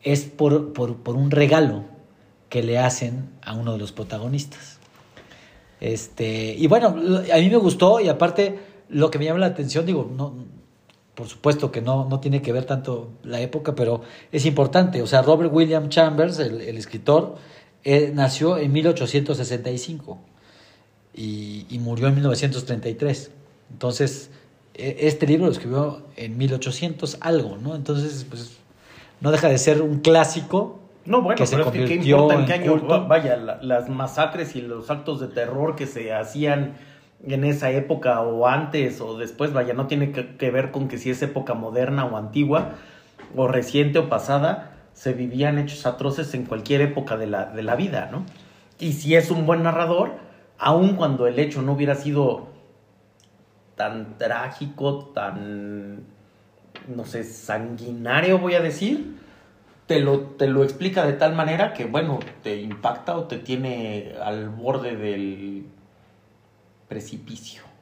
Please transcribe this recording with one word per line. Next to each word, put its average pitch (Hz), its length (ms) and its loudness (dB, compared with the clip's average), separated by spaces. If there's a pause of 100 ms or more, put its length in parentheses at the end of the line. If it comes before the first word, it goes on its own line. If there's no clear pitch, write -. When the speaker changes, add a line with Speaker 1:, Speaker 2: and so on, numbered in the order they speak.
Speaker 1:
es 143 220 0
por, 147 500 2
por, 120 240 -4
por 117 180 -6
un 139 160 2
regalo 143 520 4 (680)
que 123 120 -2
le 117 160 0
hacen 127 540 -2 (120)
a 110 100 -10
uno 113 200 -4
de 107 60 -4
los 104 120 -8
protagonistas. 113 880 -8 (1000)
Este, 110 720 -6
y 156 140 2
bueno, 214 280 6
lo, 185 220 2
a 170 200 4
mí 175 120 8
me 233 80 6
gustó, 190 420 6
y 202 80 2
aparte, 175 520 2 (280)
lo 151 220 4
que 151 80 -4
me 143 80 0
llama 165 140 0
la 185 80 4
atención, 156 360 -2
digo, 151 320 -2
no, 135 200 -6 (800)
por 113 120 -12
supuesto 147 440 0
que 117 100 -4
no, 131 260 0
no 131 120 -2
tiene 139 240 0
que 120 80 -2
ver 123 140 -2
tanto 123 440 -4 (140)
la 120 180 -6
época, 147 320 -4
pero 117 280 0 (300)
es 147 140 0
importante. 147 560 4
O 113 60 -2
sea, 131 160 6
Robert 156 280 6
William 160 380 4
Chambers, 160 480 4
el, 113 240 -2
el 113 160 -8
escritor, 147 600 0 (460)
eh, 143 300 4
nació 151 440 2
en 147 140 0
mil 156 160 2
ochocientos 143 500 0
sesenta 120 340 -4
y 123 80 -4
cinco - 400 -12 (960)
y, 104 540 -10
y 123 100 -8
murió 117 300 0
en 139 40 6
mil 143 100 2
novecientos 127 420 0
treinta 120 240 -4
y 113 40 -4
tres. 143 380 -2 (400)
Entonces, - 580 -2 (460)
e-, 131 240 -8
este 147 260 2
libro 160 220 4
lo 147 40 4
escribió 139 520 -4 (120)
en 113 220 -8
mil 135 160 0
ochocientos 143 680 -6
algo, 127 360 0
¿no? 139 180 -6
Entonces, 143 540 -4
pues, 117 280 -14 (640)
no 143 100 2
deja 156 160 4
de 135 100 6
ser 151 240 4
un 151 180 0
clásico 165 840 4 (240)
Speaker 2:
No, 233 160 2
bueno, 196 160 0
Speaker 1:
que 131 80 4
se 135 100 0
Speaker 2:
pero 127 140 2
es - 20 -6
que 120 80 -4
qué 127 60 2
Speaker 1:
convirtió 143 320 4
Speaker 2:
importa 147 180 6
en 143 60 4
Speaker 1:
en 135 60 4
Speaker 2:
qué 175 60 2
año, 175 180 2
Speaker 1:
culto. 151 160 2
Speaker 2:
va-, 165 200 2
vaya, 143 300 4
la, 113 240 -8
las 123 280 -2
masacres 143 640 -4
y 127 60 -8
los 117 280 -10
actos 147 300 -6
de 127 80 -8
terror 123 480 -4
que 139 120 -8
se 113 260 -8
hacían 143 640 -2 (480)
en 135 180 -2
esa 143 280 0
época 135 500 0
o 117 260 2
antes 147 540 0
o 113 160 -10
después, 143 360 -4
vaya, 123 200 0
no 127 140 -4
tiene 143 240 -2
que, 131 240 -8
que 131 160 -2
ver 131 200 0
con 135 160 -4
que 123 100 -8
si 127 140 -4
es 127 100 -4
época 143 320 -4
moderna 123 520 -2
o 117 120 -4
antigua, 135 560 0 (640)
o 131 120 2
reciente 143 520 2
o 151 100 0
pasada, 143 680 0 (160)
se 127 200 -4
vivían 127 440 0
hechos 143 280 -4
atroces 143 480 -4
en 127 120 -6
cualquier 117 360 0
época 143 360 -2
de 110 100 -4
la, 98 180 -2
de 110 180 -10
la 120 120 0
vida, 170 360 -4
¿no? 156 140 -8 (540)
Y 160 140 -4
si 147 220 2
es 165 160 6
un 160 140 0
buen 165 180 4
narrador, 170 500 2 (440)
aun 175 380 4
cuando 135 320 2
el 120 120 0
hecho 143 220 -2
no 135 120 0
hubiera 143 220 0
sido 143 520 0 (1300)
tan 107 420 -8
trágico, 139 960 -6
tan, 101 880 -10 (840)
no 120 180 -10
sé, 117 180 -10
sanguinario, 120 1160 -2
voy 180 140 -2
a 170 80 4
decir, 196 560 -4 (680)
te 160 120 2
lo, 139 220 4
te 139 260 -2
lo 135 160 4
explica 180 420 0
de 143 80 2
tal 156 220 2
manera 165 380 0
que, 120 120 -6
bueno, 139 340 -2 (240)
te 104 180 -6
impacta 120 560 -4
o 165 80 -6
te - 120 -10
tiene 120 760 -6 (100)
al 107 260 -6
borde 120 460 -6
del 98 720 -8 (1200)
precipicio. - 760 -16 (180)